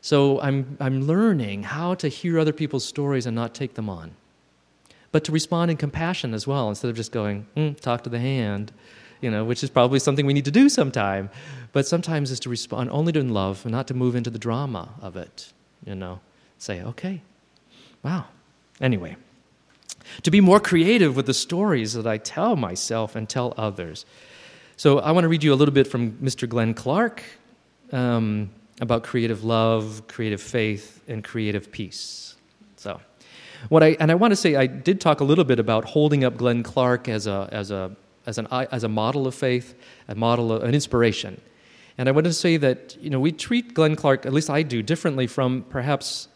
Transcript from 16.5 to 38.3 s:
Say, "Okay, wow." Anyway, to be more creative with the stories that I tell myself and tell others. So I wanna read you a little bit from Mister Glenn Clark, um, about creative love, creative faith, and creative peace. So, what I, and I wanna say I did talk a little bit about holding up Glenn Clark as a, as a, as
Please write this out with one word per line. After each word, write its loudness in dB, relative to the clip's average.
Say, -8
"Okay, -10
wow." -4
Anyway, -2
to 2
be 6
more 10
creative 4
with 0
the 0
stories -2
that -4
I 0
tell -2
myself -4
and -6
tell -4
others. -6
So 4
I 0
wanna 4
read 2
you 6
a 6
little 6
bit 6
from -2
Mister -4
Glenn 0
Clark, -2
um, 0
about 0
creative -2
love, 0
creative -4
faith, -4
and -8
creative -4
peace. -12
So, -12
what 8
I, 8
and 4
I 6
wanna 4
say 2
I 4
did -2
talk 2
a 2
little 4
bit 4
about 0
holding 2
up 0
Glenn 0
Clark 0
as -4
a, -4
as -6
a, -6
as -6